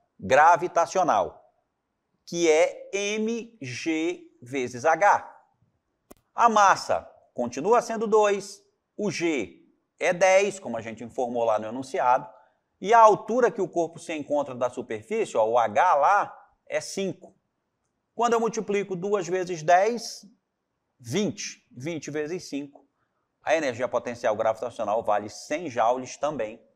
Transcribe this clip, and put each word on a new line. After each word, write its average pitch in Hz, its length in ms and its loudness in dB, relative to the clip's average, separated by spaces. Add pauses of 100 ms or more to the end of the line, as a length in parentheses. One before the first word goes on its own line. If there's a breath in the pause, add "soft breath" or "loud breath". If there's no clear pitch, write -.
(200)
gravitacional, 160 1300 2 (720)
que 170 260 0
é 160 440 2
M 214 680 -4
G 160 640 -4 (200)
vezes 123 440 -6
H. 160 420 2 (1080)
A 233 120 4
massa 190 600 2 (240)
continua 151 480 0
sendo 226 240 -6
dois, 202 580 0 (320)
o 107 140 -4
G 156 560 -4 (340)
é 175 140 0
dez, 190 460 4
como 117 180 -10
a 113 40 -8
gente 113 220 -12
informou 120 400 -4
lá 110 140 2
no 107 80 -6
enunciado, 131 640 0 (500 soft breath)
e 190 140 0
a 233 60 8
altura 220 500 6
que 196 120 -4
o 175 60 -2
corpo 165 300 -4
se 165 160 -10
encontra 143 400 -4
da 123 160 -2
superfície, 131 680 -6
ó, 113 120 4
o 117 100 0
H 120 380 2
lá, 175 540 2 (180)
é 147 120 -6
cinco. - 560 -8 (800)
Quando 226 200 0
eu 233 60 4
multiplico 202 560 -4
duas 190 320 -2
vezes 180 360 -4
dez, 196 600 2 (760)
vinte. 139 680 -6 (140)
Vinte 156 300 -10
vezes 151 400 -8
cinco, 143 380 -12 (560)
a 143 120 0
energia 127 320 -2
potencial 117 480 -2
gravitacional 110 680 -2
vale 104 260 -2
cem 160 400 -8
joules 123 480 -2
também, 120 420 -6 (160)